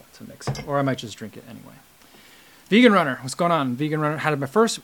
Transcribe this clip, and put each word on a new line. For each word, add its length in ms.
to 80
mix 240
it, 180
or 100
I 40
might 160
just 200
drink 200
it 120
anyway. 260
Vegan 220
Runner, 300
what's 120
going 200
on? 220
Vegan 260
Runner, 160
"Had 200
my 80
first 380